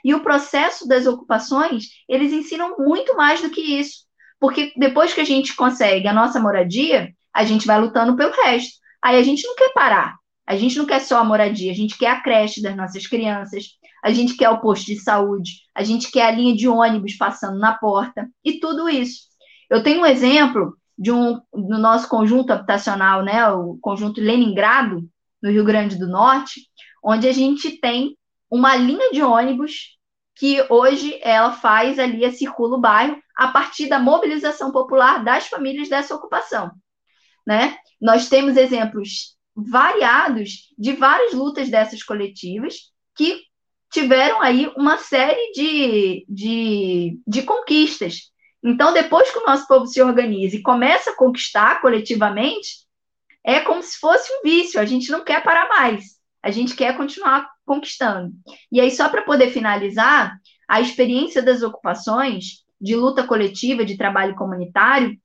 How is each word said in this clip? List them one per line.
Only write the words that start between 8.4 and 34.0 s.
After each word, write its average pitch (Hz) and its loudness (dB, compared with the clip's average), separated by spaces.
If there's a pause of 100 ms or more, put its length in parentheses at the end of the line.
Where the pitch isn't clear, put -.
Aí 254 4
a 247 6
gente 285 0
não 494 -8
quer 523 4
parar, 220 2 (300)
a 196 -4
gente 247 0
não 294 -2
quer 269 0
só 254 0
a 233 4
moradia, 214 0
a 180 -6
gente 214 -4
quer 233 2
a - -2
creche 214 0
das 196 -6
nossas 190 -10
crianças, 208 -6 (260)
a 214 2
gente 240 0
quer 226 4
o 226 2
posto 208 0
de 208 -8
saúde, 202 -2 (240)
a 202 -4
gente 226 -4
quer 233 2
a 220 4
linha 240 2
de 214 0
ônibus 226 2
passando 196 -6
na 220 2
porta, 208 -4 (160)
e 302 -4
tudo 320 -4
isso. 247 -4 (420)
Eu 220 2
tenho 311 2
um 339 4
exemplo 254 2 (220)
de 208 -2
um, 240 0 (140)
do 208 -4
nosso 226 2
conjunto 233 2
habitacional, 202 0
né, 214 2
o 175 -4
conjunto 208 -6
Leningrado, 214 0 (340)
no 202 -2
Rio 214 4
Grande 208 0
do 180 -6
Norte, 254 0 (340)
onde 220 0
a 262 2
gente 277 -2
tem 254 -4 (340)
uma 254 4
linha 277 0
de 277 -2
ônibus 254 -2 (380)
que 277 0
hoje 277 2
ela 233 2
faz 233 0
ali, 247 -2
a 247 0
circula 247 -4
o 254 -2
bairro, 233 2 (160)
a 262 0
partir 285 -2
da 277 2
mobilização 294 0